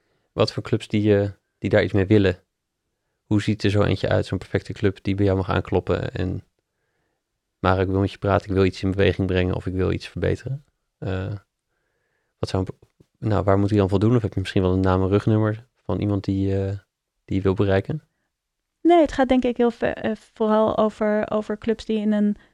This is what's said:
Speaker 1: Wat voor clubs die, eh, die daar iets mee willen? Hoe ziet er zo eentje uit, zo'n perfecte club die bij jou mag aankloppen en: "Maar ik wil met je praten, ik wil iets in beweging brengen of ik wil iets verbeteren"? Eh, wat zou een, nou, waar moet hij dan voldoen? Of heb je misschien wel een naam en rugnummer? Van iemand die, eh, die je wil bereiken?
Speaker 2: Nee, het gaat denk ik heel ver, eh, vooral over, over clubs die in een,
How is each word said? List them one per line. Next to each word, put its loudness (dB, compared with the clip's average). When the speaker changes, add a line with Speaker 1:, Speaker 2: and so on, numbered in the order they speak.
Speaker 1:
Wat 0
voor -6
clubs -4
die, 4
eh, 0
die -4
daar 4
iets -4
mee 2
willen? 4
Hoe 0
ziet -2
er 2
zo 2
eentje 0
uit, 0
zo'n -4
perfecte -6
club -2
die -2
bij 0
jou 2
mag -2
aankloppen -2
en: -4
"Maar 2
ik 2
wil 0
met 0
je -20
praten, 0
ik -4
wil 4
iets -2
in 0
beweging 0
brengen 0
of -8
ik -4
wil 0
iets -6
verbeteren"? -6
Eh, -6
wat -6
zou -2
een, -16
nou, 0
waar 2
moet 0
hij 2
dan 4
voldoen? 2
Of 0
heb -6
je -2
misschien -2
wel 2
een 2
naam 2
en 0
rugnummer? 0
Van -2
iemand -2
die, 0
eh, -4
die -4
je 0
wil 2
bereiken? 0
Speaker 2:
Nee, 6
het 2
gaat 0
denk 2
ik -2
heel 2
ver, -4
eh, -6
vooral 0
over, 0
over -4
clubs -4
die -2
in 0
een, 0